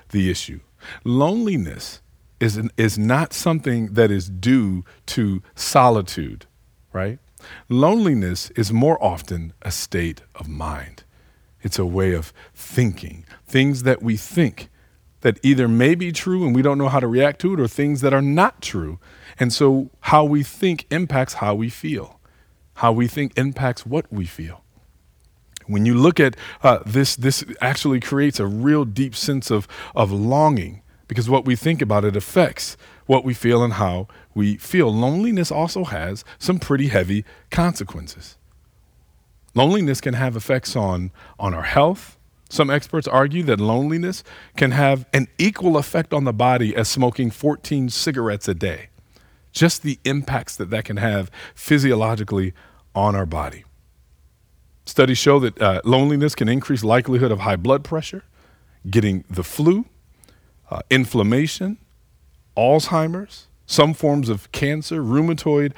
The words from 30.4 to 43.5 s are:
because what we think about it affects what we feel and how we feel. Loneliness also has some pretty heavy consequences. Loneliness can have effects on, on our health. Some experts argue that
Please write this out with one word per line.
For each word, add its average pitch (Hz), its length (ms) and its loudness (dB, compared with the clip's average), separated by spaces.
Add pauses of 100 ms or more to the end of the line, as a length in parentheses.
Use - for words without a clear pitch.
because 113 220 -4
what 127 160 2
we 127 100 2
think 156 280 -2
about 104 200 2
it 104 120 0
affects - 600 -2 (300)
what 131 180 4
we 127 120 -2
feel 120 280 2
and 117 100 0
how 95 340 -2 (260)
we 104 240 0
feel. 151 340 0
Loneliness 165 600 0
also 165 320 -4
has 98 420 -8 (140)
some 185 180 -2
pretty 139 300 -2
heavy 101 360 0 (280)
consequences. 90 880 -6 (1160)
Loneliness 147 480 2
can 127 140 -4
have 123 200 -2
effects 127 400 -4
on, 92 360 -2 (260)
on 98 160 -4
our 82 100 -6
health. - 540 2 (320)
Some 147 200 2
experts 143 380 -2
argue 143 360 2
that 120 160 2